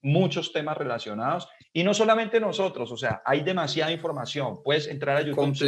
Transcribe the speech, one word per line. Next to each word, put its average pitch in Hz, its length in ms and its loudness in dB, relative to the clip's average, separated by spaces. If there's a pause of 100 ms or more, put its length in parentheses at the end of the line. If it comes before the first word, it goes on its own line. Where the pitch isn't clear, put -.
muchos 165 520 2
temas 151 260 -4
relacionados 123 680 -4 (260)
y 165 100 2
no 202 80 4
solamente 220 480 4
nosotros, 180 520 -2
o 117 40 -8
sea, 110 300 -2
hay 147 160 2
demasiada 156 500 0
información. 143 680 -4
Puedes 147 240 2
entrar 139 320 -2
a - 20 2
YouTube, 143 340 0
si - 140 -6